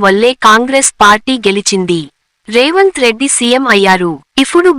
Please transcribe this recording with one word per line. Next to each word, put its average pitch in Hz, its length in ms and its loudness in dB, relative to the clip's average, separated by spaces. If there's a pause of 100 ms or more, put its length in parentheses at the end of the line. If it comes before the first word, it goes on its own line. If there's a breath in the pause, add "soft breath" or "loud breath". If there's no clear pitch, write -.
వల్లే 208 320 2 (140)
కాంగ్రెస్ 254 440 2 (120)
పార్టీ 214 320 2 (120)
గెలిచింది. 190 520 -2 (580)
రేవంత్ 349 480 0
రెడ్డి 240 320 -2
సీఎం 247 280 0 (100)
అయ్యారు. 190 360 0 (320)
ఇప్పుడు 349 360 2